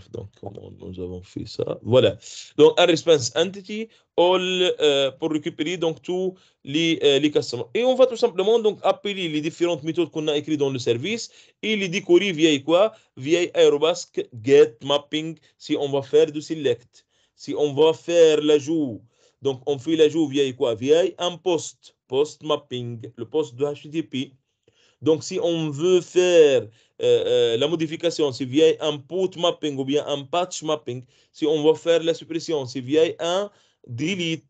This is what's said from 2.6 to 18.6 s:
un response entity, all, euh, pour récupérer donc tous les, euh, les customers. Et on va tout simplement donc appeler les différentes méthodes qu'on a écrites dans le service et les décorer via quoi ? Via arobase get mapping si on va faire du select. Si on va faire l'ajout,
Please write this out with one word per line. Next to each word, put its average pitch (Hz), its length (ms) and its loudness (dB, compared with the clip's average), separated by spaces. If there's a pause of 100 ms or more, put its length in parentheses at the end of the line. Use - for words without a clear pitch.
un 175 60 6
response 160 500 2
entity, 196 540 -6 (260)
all, 180 640 2
euh, 139 320 2
pour 156 200 -6
récupérer 156 440 -4
donc 165 260 -4
tous 185 340 -4 (280)
les, 165 400 0
euh, 139 160 4
les 147 100 2
customers. 131 440 -4
Et 226 100 0
on 254 120 2
va 254 100 6
tout 240 100 -6
simplement 208 440 0
donc 208 240 -2
appeler 190 440 -2
les 151 140 -4
différentes 165 420 -4
méthodes 160 280 -4
qu'on 156 180 -6
a 147 80 -2
écrites 151 220 -4
dans 139 100 0
le 131 100 -4
service 135 500 -4 (320)
et 214 140 -2
les 196 140 -4
décorer 185 420 2
via 156 280 2
quoi ? 175 340 2 (240)
Via 165 360 -2
arobase 156 580 2 (320)
get 139 380 6
mapping 147 560 -4 (200)
si - 180 -6
on 143 140 -4
va 139 120 -2
faire 151 300 2
du 151 100 -8
select. 143 640 -4 (300)
Si - 180 -12
on 143 200 -2
va 160 200 4
faire 160 480 4
l'ajout, 151 600 0 (400)